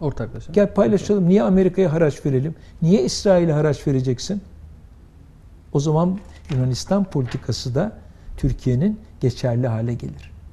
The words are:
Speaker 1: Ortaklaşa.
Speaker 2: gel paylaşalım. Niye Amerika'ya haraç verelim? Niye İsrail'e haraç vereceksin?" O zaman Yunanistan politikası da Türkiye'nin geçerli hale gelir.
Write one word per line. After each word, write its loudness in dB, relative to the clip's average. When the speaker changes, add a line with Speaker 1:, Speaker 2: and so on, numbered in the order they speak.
Speaker 1:
Ortaklaşa. -8
Speaker 2:
gel 4
paylaşalım. 2
Niye 6
Amerika'ya 4
haraç 0
verelim? 0
Niye 4
İsrail'e 2
haraç 0
vereceksin?" -2
O 0
zaman 0
Yunanistan 0
politikası -6
da -2
Türkiye'nin 0
geçerli -2
hale -4
gelir. -14